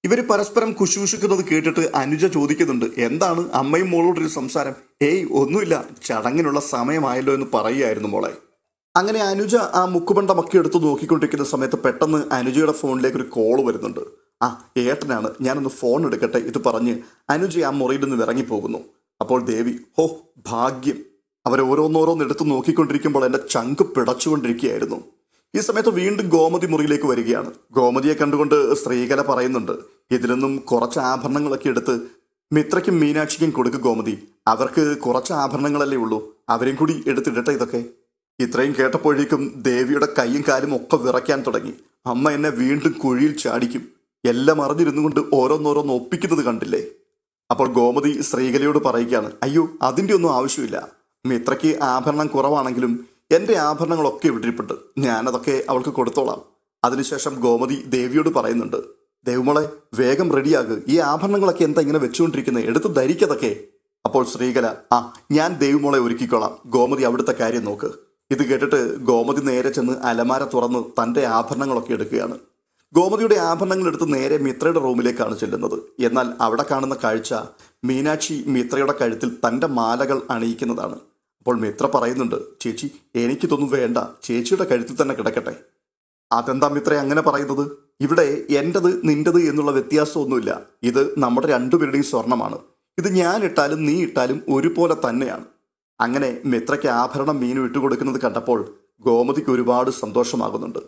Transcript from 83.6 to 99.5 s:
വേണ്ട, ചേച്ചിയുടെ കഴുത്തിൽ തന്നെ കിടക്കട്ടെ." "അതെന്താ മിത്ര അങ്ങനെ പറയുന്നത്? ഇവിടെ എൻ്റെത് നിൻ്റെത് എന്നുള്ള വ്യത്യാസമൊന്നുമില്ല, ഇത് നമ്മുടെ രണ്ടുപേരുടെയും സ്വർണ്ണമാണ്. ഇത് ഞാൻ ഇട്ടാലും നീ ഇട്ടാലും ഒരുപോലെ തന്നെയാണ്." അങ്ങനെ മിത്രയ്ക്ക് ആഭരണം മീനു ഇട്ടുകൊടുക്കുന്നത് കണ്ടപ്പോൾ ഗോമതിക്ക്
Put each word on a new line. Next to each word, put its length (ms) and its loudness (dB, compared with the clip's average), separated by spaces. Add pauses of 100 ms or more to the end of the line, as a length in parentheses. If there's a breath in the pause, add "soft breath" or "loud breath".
വേണ്ട, 240 0 (240)
ചേച്ചിയുടെ 480 0
കഴുത്തിൽ 260 -2
തന്നെ 220 0
കിടക്കട്ടെ." 360 -4 (760)
"അതെന്താ 380 2
മിത്ര 260 0 (100)
അങ്ങനെ 240 0
പറയുന്നത്? 340 0 (380)
ഇവിടെ 260 4 (340)
എൻ്റെത് 300 2 (180)
നിൻ്റെത് 320 4 (100)
എന്നുള്ള 260 0
വ്യത്യാസമൊന്നുമില്ല, 720 0 (320)
ഇത് 200 2 (160)
നമ്മുടെ 360 0
രണ്ടുപേരുടെയും 560 0
സ്വർണ്ണമാണ്. 480 -2 (400)
ഇത് 100 -2 (120)
ഞാൻ 180 2 (100)
ഇട്ടാലും 380 0
നീ 100 2 (100)
ഇട്ടാലും 340 -2 (160)
ഒരുപോലെ 480 2
തന്നെയാണ്." 420 -4 (540)
അങ്ങനെ 280 0 (220)
മിത്രയ്ക്ക് 380 0 (140)
ആഭരണം 380 -2
മീനു 260 -2
ഇട്ടുകൊടുക്കുന്നത് 540 -2
കണ്ടപ്പോൾ 380 -2 (480)
ഗോമതിക്ക് 480 2